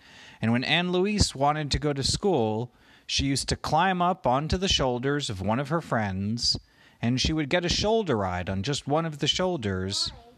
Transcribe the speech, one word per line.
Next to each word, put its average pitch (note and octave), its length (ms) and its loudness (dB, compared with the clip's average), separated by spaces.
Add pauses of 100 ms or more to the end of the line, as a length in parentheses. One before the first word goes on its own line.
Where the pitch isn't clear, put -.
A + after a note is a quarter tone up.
(420)
And A2+ 120 2
when B2 100 2
Anne F3 300 2
Louise G3 420 0
wanted C#3+ 360 0
to C#3 80 0
go D3 120 0
to C#3 120 -2
school, B2 680 0 (340)
she - 200 -2
used C#3 240 -2
to - 80 -2
climb F3+ 440 2
up F3+ 240 0
onto C#3+ 300 2
the F#3 140 -2
shoulders C#3 600 0
of F#2+ 120 -6
one G#2+ 180 2
of C#3+ 80 -4
her D#3+ 140 0
friends, G#2+ 760 0 (440)
and A#2+ 180 2
she - 140 0
would D#3 160 -2
get F3 160 2
a E3+ 40 0
shoulder G#3 460 2
ride F2+ 340 -2
on F#2+ 140 -2
just C3+ 240 -4
one D3+ 180 0
of D3+ 140 -8
the D3+ 80 0
shoulders. G2 840 -2 (240)